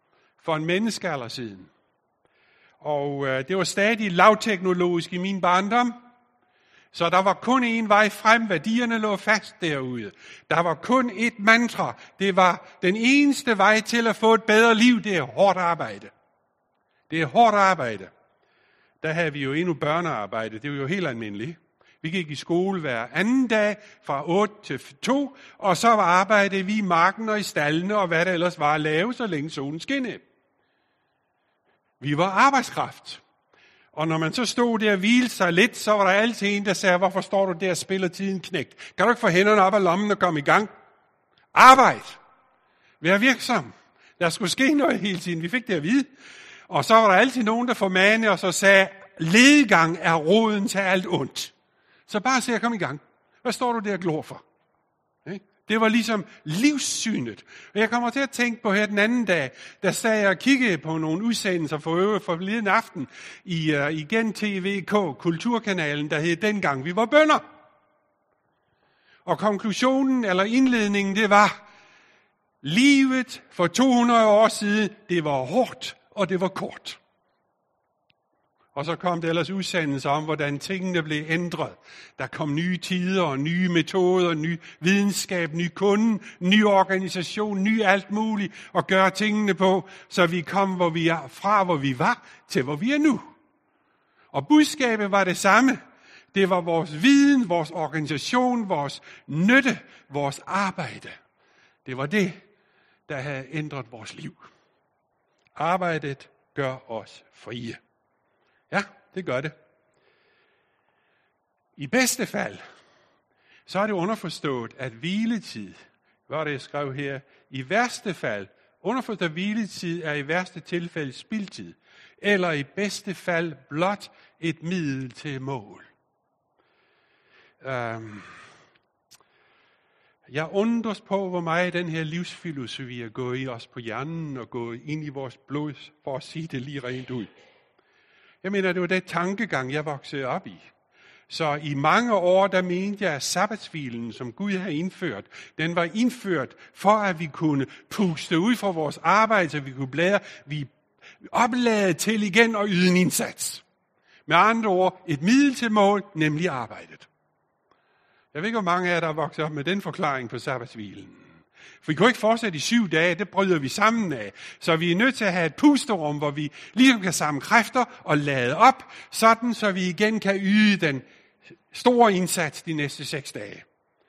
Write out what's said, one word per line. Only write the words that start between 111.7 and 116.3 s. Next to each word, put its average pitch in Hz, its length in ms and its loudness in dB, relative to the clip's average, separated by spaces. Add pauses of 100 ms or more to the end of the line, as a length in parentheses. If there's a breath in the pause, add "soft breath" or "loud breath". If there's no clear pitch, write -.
I 139 100 -12
bedste 247 380 0
fald, 110 320 -8 (1080 soft breath)
så - 140 -6
er 208 80 0
det 214 60 -4
underforstået, 160 840 -6
at 131 140 -10
hviletid, 170 800 -6 (540)
hvad 147 120 -6